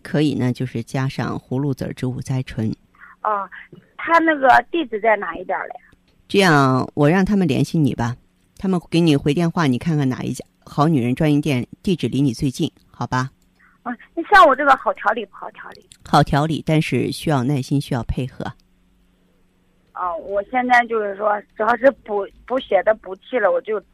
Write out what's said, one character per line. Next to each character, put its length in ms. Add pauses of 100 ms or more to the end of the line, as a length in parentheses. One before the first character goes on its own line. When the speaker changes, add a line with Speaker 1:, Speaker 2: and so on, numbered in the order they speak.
Speaker 1:
可 220
以 120
呢， 180
就 120
是 160
加 280
上 280
葫 220
芦 160
籽 120
儿 60
植 140
物 160
甾 220
醇。 260 (540)
Speaker 2:
哦， 260 (460)
他 240
那 160
个 340
地 160
址 140
在 160
哪 180
一 80
点 160
儿 80
嘞？ 80 (540)
Speaker 1:
这 100
样， 560
我 160
让 140
他 120
们 120
联 160
系 120
你 200
吧， 200 (400)
他 120
们 200
给 120
你 160
回 180
电 160
话， 160
你 100
看 200
看 120
哪 140
一 100
家 120 (200)
好 220
女 160
人 140
专 160
营 80
店 260 (160)
地 140
址 100
离 160
你 100
最 160
近， 220 (220)
好 160
吧？ 240 (500)
Speaker 2:
嗯， 140 (180)
那 140
像 180
我 80
这 100
个 120
好 180
调 160
理 160
不 80
好 160
调 200
理？ 140 (200)
Speaker 1:
好 180
调 240
理， 180
但 160
是 300
需 180
要 140
耐 180
心， 200
需 120
要 120
配 200
合。 200 (1500)
Speaker 2:
哦， 160 (120)
我 240
现 180
在 180
就 140
是 160
说， 240 (160)
主 60
要 160
是 120 (140)
补， 240 (160)
补 160
血 220
的 140
补 200
气 220
了， 120
我 120
就 180 (140)